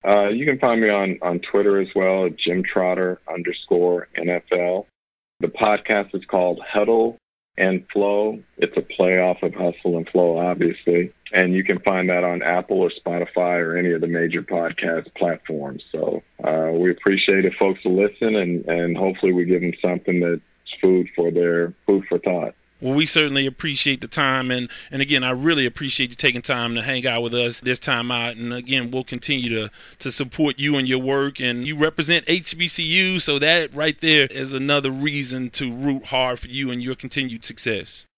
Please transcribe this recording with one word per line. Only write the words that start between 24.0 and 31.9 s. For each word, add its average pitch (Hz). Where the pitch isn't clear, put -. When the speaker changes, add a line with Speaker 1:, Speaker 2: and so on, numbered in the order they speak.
Speaker 2:
the 123
time, 131
and, 123
and 139
again, 139
I 127
really 139
appreciate 127
you -
taking 120
time 117
to 113
hang 127
out 117
with 117
us 120
this 123
time 120
out. 120
And 120
again, 123
we'll 127
continue 123
to, 110
to 131
support 139
you 143
and 131
your 131
work, 139
and 123
you 151
represent 156